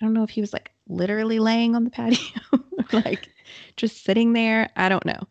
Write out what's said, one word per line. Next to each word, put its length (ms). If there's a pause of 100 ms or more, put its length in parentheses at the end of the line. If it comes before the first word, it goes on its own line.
I 40
don't 80
know 100
if 60
he 120
was, 120
like, 180 (160)
literally 520
laying 360
on 80
the 60
patio 520
<laughs> 120
or, 80 (400)
like, 280 (480)
just 260
sitting 300
there. 420
I 140
don't 160
know. 260